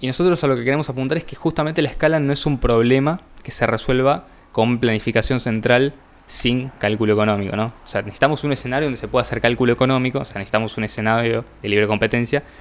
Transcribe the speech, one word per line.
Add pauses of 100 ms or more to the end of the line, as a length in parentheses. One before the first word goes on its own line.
y
nosotros
a
lo
que
queremos
apuntar
es
que
justamente
la
escala
no
es
un
problema (220)
que
se
resuelva (240)
con
planificación
central (340)
sin
cálculo
económico,
¿no?
O
sea,
necesitamos
un
escenario
donde
se
pueda
hacer
cálculo
económico,
o
sea,
necesitamos
un
escenario (160)
de
libre
competencia (180)